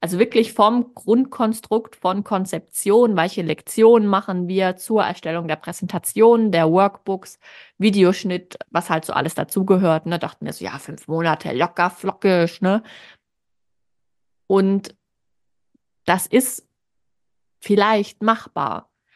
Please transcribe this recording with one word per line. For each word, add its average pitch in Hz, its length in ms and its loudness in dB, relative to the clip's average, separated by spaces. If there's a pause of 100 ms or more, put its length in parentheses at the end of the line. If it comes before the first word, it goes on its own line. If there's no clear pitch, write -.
also 175 160 -4
wirklich 226 360 0
vom 233 420 0
Grundkonstrukt, 226 1000 -2
von 190 280 -4
Konzeption, 202 920 0
welche 175 280 -2
Lektionen 220 640 4
machen 190 400 -2
wir 185 300 -2
zur 214 260 -2
Erstellung 170 440 -6
der 156 100 -4
Präsentation, 220 920 2
der 165 200 4
Workbooks, 190 640 -2 (400)
Videoschnitt, 185 800 0 (140)
was 170 180 -4
halt 160 160 -2
so - 80 -8
alles 151 220 -4
dazugehört, 185 720 0
ne, 170 120 -2
dachten - 260 -10
wir - 80 -10
so, 180 120 -14
ja, - 140 -12
fünf - 280 -18
Monate, 160 460 -2
locker, 139 380 -2
flockig, 185 720 0
ne? 190 200 0 (1700)
Und 196 480 0 (1080)
das 185 200 0
ist - 420 -2 (920)
vielleicht 208 640 0
machbar, 147 640 -4 (260)